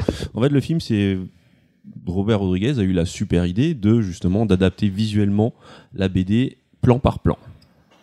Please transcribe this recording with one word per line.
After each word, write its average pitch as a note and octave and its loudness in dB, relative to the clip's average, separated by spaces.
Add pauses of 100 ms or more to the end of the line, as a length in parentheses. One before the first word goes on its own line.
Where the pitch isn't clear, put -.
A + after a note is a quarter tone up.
(340)
En G#2 -6
fait, C3 4
le C#3 2
film, D#3+ -2
c'est G2+ 0 (880)
Robert G2 0
Rodriguez G2 -2
a G#2 2
eu F#2 2
la E2+ 0
super F2 -2
idée B2+ 0
de, A2 2
justement, F#2+ -2
d'adapter F#2+ 2
visuellement G#2 0 (400)
la F#2+ -2
B F#2 -2
D A2+ 0 (220)
plan B2 4
par - -2
plan. - 0 (640)